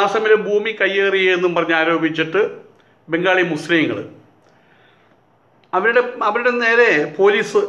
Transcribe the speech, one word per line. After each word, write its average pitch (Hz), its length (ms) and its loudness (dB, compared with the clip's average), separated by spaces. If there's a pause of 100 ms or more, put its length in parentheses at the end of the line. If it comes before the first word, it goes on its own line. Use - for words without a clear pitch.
ആസാമിലെ 214 340 2 (100)
ഭൂമി 208 340 -2
കയ്യേറിയെന്നും 190 760 0
പറഞ്ഞ് 165 240 0
ആരോപിച്ചിട്ട് 160 600 -2 (720)
ബംഗാളി 180 400 0
മുസ്ലിങ്ങൾ, 147 460 -2 (1700)
അവരുടെ, 226 300 2 (260)
അവരുടെ 240 240 0 (120)
നേരെ 233 260 4 (280)
പോലീസ്, 208 500 2